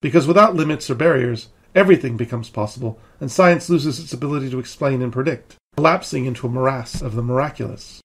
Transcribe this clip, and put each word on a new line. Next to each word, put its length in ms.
because 260
without 280
limits 340
or 60
barriers, 540
everything 440
becomes 320
possible, 500
and 100
science 380
loses 300
its 120
ability 380
to 100
explain 420
and 120
predict, 420
collapsing 500
into 220
a 20
morass 520
of 140
the 60
miraculous. 840